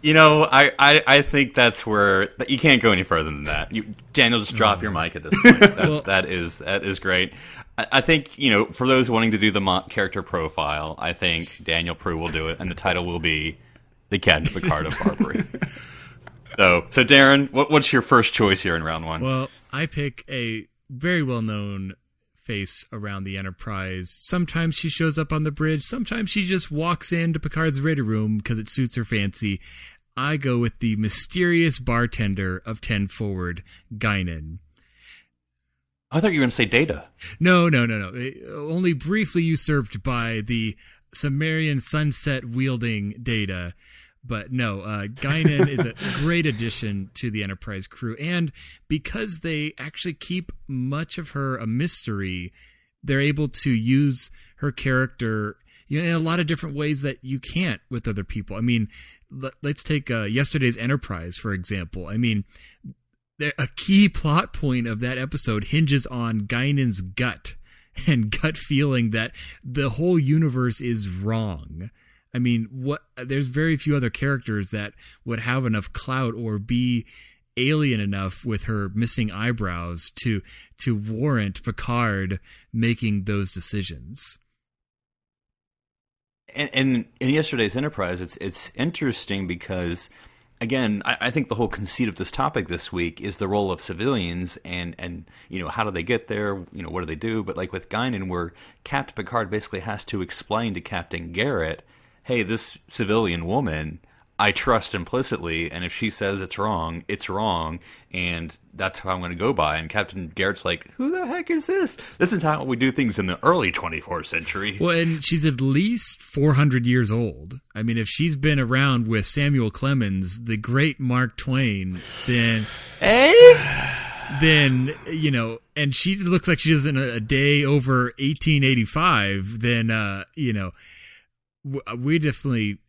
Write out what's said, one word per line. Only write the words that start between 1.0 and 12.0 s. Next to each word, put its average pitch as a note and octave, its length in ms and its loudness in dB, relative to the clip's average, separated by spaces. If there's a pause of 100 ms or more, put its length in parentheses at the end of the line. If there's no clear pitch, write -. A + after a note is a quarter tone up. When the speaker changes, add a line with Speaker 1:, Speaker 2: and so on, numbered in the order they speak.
Speaker 1:
I C#3+ 140 8
think C#3 320 0
that's A#2+ 320 4
where, G2+ 440 4 (180)
you C3+ 120 0
can't C3+ 220 6
go A2+ 100 6
any F#2 120 4
further D#2+ 280 0
than D2 140 -8
that. D2+ 280 -6
You, G#2+ 220 -8 (180)
Daniel, A#2+ 280 4
just A#2 140 -8
drop G#2 260 4
your G#2 100 -4
mic E2 240 -4
at D#2 80 -10
this D#2 180 0
point. A#3+ 180 12
Speaker 2:
<laughs> - 0 -
Speaker 1:
That's, G3+ 180 8
Speaker 2:
Well, D3+ 240 2
Speaker 1:
that F#2+ 240 2
is, F2 340 -4
that G2 240 -2
is G2 160 -4
great. F#2 340 0 (440)
I, A2+ 160 -4
I C3+ 80 6
think, D3+ 360 0
you C3+ 140 4
know, G#2+ 160 6
for - 200 -4
those C3 220 4
wanting A2+ 220 4
to G#2+ 60 0
do G#2 140 4
the G2 80 0
mo-, F#2+ 300 2
character G2 320 -2
profile, D#2 760 -4
I F2 140 -4
think E2+ 500 -4
Daniel E2 320 -2
Prue E2+ 220 -4